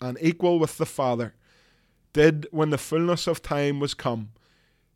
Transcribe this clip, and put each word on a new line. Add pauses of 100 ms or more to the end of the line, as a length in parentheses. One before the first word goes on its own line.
and
equal
with
the
Father, (760)
did,
when
the
fullness
of
time
was
come, (640)